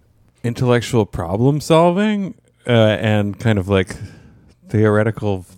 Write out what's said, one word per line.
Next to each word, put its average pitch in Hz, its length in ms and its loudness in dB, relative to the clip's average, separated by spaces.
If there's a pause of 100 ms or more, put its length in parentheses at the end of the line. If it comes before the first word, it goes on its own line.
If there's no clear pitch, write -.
(440)
intellectual 120 640 0
problem 117 540 -2
solving, 180 720 0 (320)
uh, 110 320 4
and 104 400 -2
kind 110 180 0
of, 92 100 -4
like, 95 280 0 (720)
theoretical 104 800 0 (100)